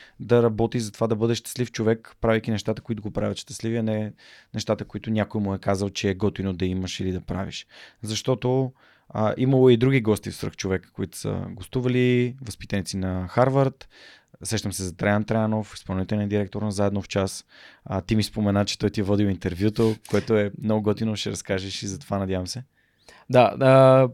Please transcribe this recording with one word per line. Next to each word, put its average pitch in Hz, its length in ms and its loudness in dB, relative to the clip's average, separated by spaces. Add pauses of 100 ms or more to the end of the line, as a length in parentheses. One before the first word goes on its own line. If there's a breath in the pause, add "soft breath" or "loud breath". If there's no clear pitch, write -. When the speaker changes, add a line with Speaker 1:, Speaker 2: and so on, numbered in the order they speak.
(200 loud breath)
Speaker 1:
да 117 240 4
работи 113 360 0
за 107 120 -6
това - 160 -2
да 110 80 0
бъде 113 200 0
щастлив - 360 -6
човек, 113 500 -2
правейки 110 300 0
нещата, 107 300 -4
които 104 200 -6
го 104 100 -8
правят 104 260 -4
щастливи, 113 400 -6
а 117 60 -2
не 107 300 -2 (400 loud breath)
нещата, 104 320 -4
които - 240 -10
някой 107 320 -2
му 98 140 -2
е 92 40 -6
казал, 101 300 0
че 98 200 -2
е 95 60 0
готино 95 380 -2
да 90 120 -4
имаш 92 340 -4
или 95 120 -4
да 90 100 -4
правиш. - 460 -8 (340 loud breath)
Защото, 127 720 -2 (360 soft breath)
а, 107 280 0
имало 131 320 6
и 120 80 8
други 131 240 4
гости 104 300 0
в - 40 -10
Свръхчовека, 95 560 -4
които 98 260 -8
са 95 320 -6
гостували, 123 920 0
възпитаници 101 560 -6
на 92 300 -4
Харвард. 131 640 2 (540 loud breath)
Сещам 101 300 -4
се 95 100 -6
за 90 140 -6
Траян 104 260 2
Траянов, 110 520 -2
изпълнителен 95 540 -4
директор 104 320 -2
на 107 100 -2
Заедно 101 300 0
в - 60 -10
час. - 380 -2 (400 loud breath)
А, 95 160 -4
ти - 140 -2
ми 107 80 4
спомена, 101 420 0
че - 140 -6
той 104 100 0
ти 104 100 -4
е 104 40 0
водил 101 220 2
интервюто, 101 720 0 (140)
което 107 280 2
е 101 140 0 (120)
много 107 200 0
готино, 107 320 -2
ще 107 160 -6
разкажеш 98 520 -6
и 101 40 -6
за 95 120 -8
това, - 180 -6
надявам 95 300 -4
се. 123 160 -10 (640 soft breath)
Speaker 2:
Да, 123 280 6
да, 131 560 8